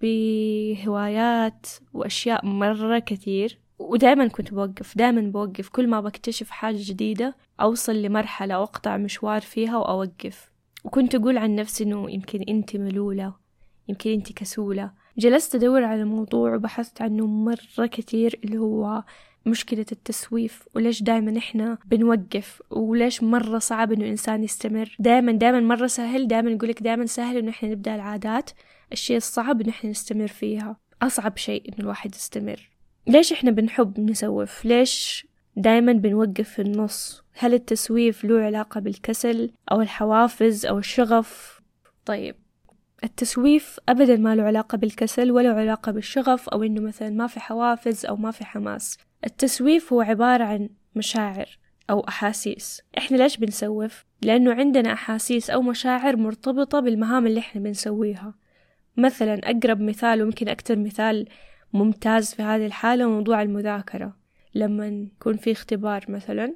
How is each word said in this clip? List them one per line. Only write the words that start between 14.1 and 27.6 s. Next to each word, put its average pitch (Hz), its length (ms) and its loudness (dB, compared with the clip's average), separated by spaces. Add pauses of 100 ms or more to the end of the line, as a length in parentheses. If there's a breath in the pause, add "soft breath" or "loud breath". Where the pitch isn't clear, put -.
أنت 208 200 -4
كسولة. 202 600 -6 (260 soft breath)
جلست 247 380 4
أدور 247 280 4
على 220 180 -2
الموضوع 220 540 0
وبحثت 226 460 -6
عنه 220 260 0
مرة 220 580 -2
كتير، 226 580 -2
اللي 214 140 -4
هو 214 460 -2 (420 soft breath)
مشكلة 220 460 -2
التسويف، - 720 -6 (120)
وليش 226 280 0
دايمًا 220 340 2
إحنا 226 480 -4
بنوقف، 214 840 2
وليش 233 540 0
مرة 226 360 2
صعب 220 320 0
إنه 214 160 0
إنسان 220 360 -2
يستمر. 214 560 -4
دايمًا، 240 320 6
دايمًا 233 280 4
مرة 233 280 2
سهل، 240 400 -2
دايمًا 226 240 2
يقولك 226 320 -4
دايمًا 233 220 0
سهل 240 320 -4
إنه 226 120 -2
إحنا 226 200 -6